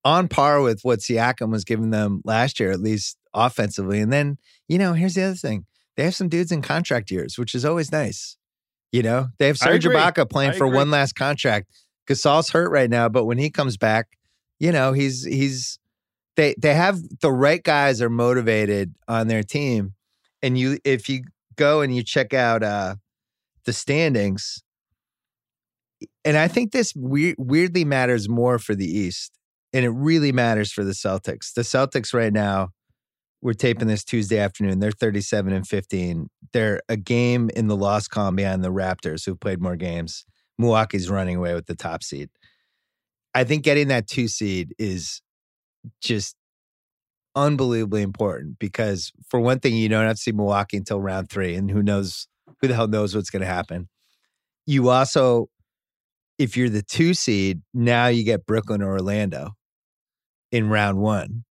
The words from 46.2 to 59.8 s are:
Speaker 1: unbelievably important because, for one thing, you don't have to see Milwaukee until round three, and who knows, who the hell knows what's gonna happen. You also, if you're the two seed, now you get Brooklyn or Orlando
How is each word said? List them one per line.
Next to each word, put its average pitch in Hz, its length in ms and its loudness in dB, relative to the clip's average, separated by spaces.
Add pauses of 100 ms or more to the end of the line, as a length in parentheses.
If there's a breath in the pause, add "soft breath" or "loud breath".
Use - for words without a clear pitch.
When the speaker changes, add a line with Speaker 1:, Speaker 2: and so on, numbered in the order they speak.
Speaker 1:
unbelievably 123 680 0
important 95 560 -6
because, 101 540 -4 (160)
for 123 120 0
one 127 180 2
thing, 127 160 2
you 110 140 2
don't 110 180 2
have 110 100 0
to - 60 -12
see 120 100 -2
Milwaukee 101 440 0
until 98 240 -4
round 95 300 -4
three, 92 260 -4
and 98 140 -2
who 104 120 2
knows, 101 460 -2 (320)
who 135 80 2
the 127 60 0
hell 113 120 2
knows 104 300 0
what's 98 140 -4
gonna 95 160 -4
happen. 90 420 -6 (800)
You 135 240 4
also, 127 580 4 (920)
if 127 180 -2
you're 123 120 2
the 104 140 -2
two 170 320 0
seed, 98 480 0 (120)
now 120 320 4
you 120 160 2
get 107 240 0
Brooklyn 107 360 -2
or 98 100 -2
Orlando 98 640 -4 (960)